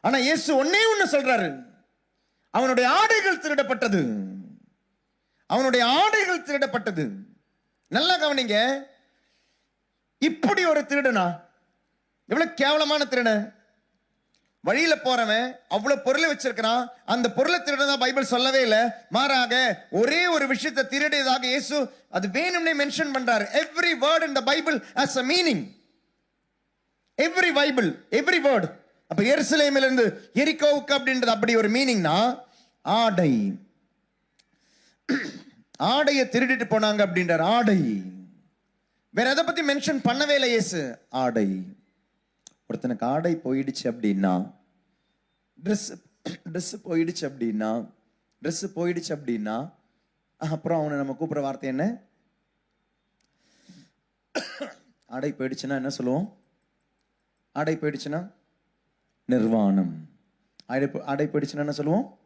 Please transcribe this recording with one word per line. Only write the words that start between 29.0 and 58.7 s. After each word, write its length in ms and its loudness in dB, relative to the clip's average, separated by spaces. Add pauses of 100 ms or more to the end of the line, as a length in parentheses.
அப்ப 160 0
எருசலேமிலிருந்து 840 4 (260)
எரிகோவுக்கு 640 2
அப்படின்றது 400 0
அப்படி 200 0
ஒரு 160 4
மீனிங்னா, 460 2 (640)
ஆடை, 520 2 (2500)
ஆடையை 480 2
திருடிட்டு 420 0
போனாங்க 340 2
அப்படின்றார். 400 2
ஆடை, 380 4 (1300)
வேற 200 0
எதை 140 2
பத்தி 180 -2
மென்ஷன் 420 -2
பண்ணவே 300 0
இல்லை 160 2
இயேசு. 500 -2 (100)
ஆடை, 380 0 (1200)
ஒருத்தனுக்கு 360 -6
ஆடை 320 0
போயிடுச்சு 480 -6
அப்படின்னா, 500 0 (1300)
ட்ரெஸ், 260 -2 (640)
ட்ரெஸ் 220 -8 (100)
போயிடுச்சு 360 -2
அப்படின்னா, 500 -4 (680)
ட்ரெஸ் 220 -6 (120)
போயிடுச்சு 340 -4
அப்படின்னா, 480 -4 (800)
அப்புறம் 420 -4
அவனை 180 -4
நம்ம 220 -6
கூப்பிடுற 220 -4
வார்த்தை 280 -6
என்ன? 140 -4 (3250)
ஆடை 260 -6
போயிடுச்சுன்னா 440 -6
என்ன 140 -4
சொல்லுவோம்? 500 -4 (1120)
ஆடை 240 -2
போயிடுச்சுன்னா 460 -4 (1040)